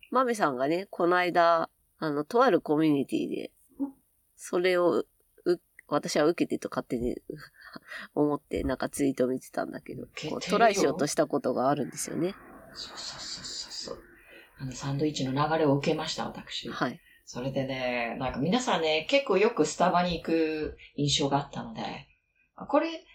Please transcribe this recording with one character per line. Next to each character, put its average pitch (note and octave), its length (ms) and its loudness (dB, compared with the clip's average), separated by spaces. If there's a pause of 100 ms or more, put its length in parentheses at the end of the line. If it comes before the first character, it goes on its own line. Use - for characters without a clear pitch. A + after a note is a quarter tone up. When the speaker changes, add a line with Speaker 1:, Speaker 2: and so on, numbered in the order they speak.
(100)
Speaker 1:
マ B3+ 140 2
メ A#3+ 100 0
さ G3 140 2
ん C3 80 -2
が C3+ 120 0
ね、 F3+ 200 -2
こ - 180 0
の F3+ 120 4
間、 E3+ 500 4 (300)
あ D#3+ 120 -2
の、 D3 140 -2
と A#3 180 4
あ C4 80 6
る E3 120 4
コ D3+ 160 2
ミ D#3+ 100 4
ュ D3+ 40 6
ニ C#3 140 2
テ - 100 -4
ィ - 120 -2
で、 - 240 -8 (260)
Speaker 2:
う C4+ 100 -4
ん。 C4+ 60 -16 (420)
Speaker 1:
そ - 220 -4
れ F3+ 200 4
を、 E3 260 4 (400)
う-、 F3 160 2 (260)
私 D3 300 -2
は D3+ 80 4
受 D#3 220 2
け - 20 -6
て A#2+ 100 -2
と - 120 -6
勝 - 160 -6
手 B2+ 120 -4
に A#2+ 220 -4 (440)
<laughs> - 500 -16
思 D3 220 2
っ - 40 -6
て、 - 240 -4
な C3 120 -2
ん - 20 -
か C3+ 100 -2
ツ - 160 -2
イ C3+ 60 2
ー C3 40 -2
ト B2+ 120 2
見 B2+ 140 -2
て - 100 -20
た - 160 -6
ん - 40 -10
だ - 120 -10
け - 140 -12
ど、 - 80 -10
Speaker 2:
受 - 100 -20
け - 80 -12
て D3+ 60 -6
る - 20 -8
よ。 - 100 -6
Speaker 1:
こ - 60 -10
う、 - 40 -4
ト G#3 60 2
ラ A3 140 8
イ G3+ 40 0
し F#3+ 80 0
よ C#3 120 2
う - 20 -10
と C#3+ 100 0
し - 80 -2
た D#3 120 2
こ D3 140 -2
と C3 120 0
が A#2+ 160 2
あ C#3+ 60 4
る C#3+ 100 -2
ん - 60 -8
で - 80 -14
す - 100 -6
よ - 80 -6
ね。 F3 180 -2 (380)
Speaker 2:
そ - 220 -14
う - 20 -16
そ - 220 -12
う - 20 -14
そ - 220 -12
う - 20 -14
そ - 240 -12
う - 40 -14
そ - 280 -10
う。 - 20 -20 (580)
あ C#3 40 -10
の、 C3 80 -8
サ C#3 220 -6
ン - 20 -2
ド D3+ 80 0
イ D#3 60 2
ッ C#3+ 40 -4
チ C3 140 -2
の B2+ 40 -2
流 D3+ 260 2
れ D#3 80 4
を C#3 100 6
受 C#3+ 140 0
け D3+ 40 4
ま - 140 -4
し - 80 -6
た、 A#2 80 -4
私。 - 460 -10
Speaker 1:
は - 180 -2
い。 B2 100 -8 (280)
Speaker 2:
そ - 160 -10
れ C3+ 100 -4
で C3+ 140 -2
ね、 B2 520 -4
な B2+ 120 -4
ん - 20 -6
か C3+ 80 -4
皆 F#3 200 2
さ G#3 180 0
ん - 20 -2
ね、 D#3 300 0
結 C#4 160 4
構 G3 100 2
よ G#3+ 140 4
く D3+ 160 2
ス - 100 -6
タ F3+ 140 4
バ F3 140 4
に F3 100 -2
行 D#3 100 -8
く D#3 540 -2 (180)
印 C#3+ 220 0
象 D3 100 0
が C#3 80 0
あ C#3 60 0
っ - 80 -12
た B2 120 -12
の A#2 120 -12
で、 A2+ 80 -10 (720)
あ、 - 100 -14
こ C#4+ 160 2
れ、 E4 240 -6 (100)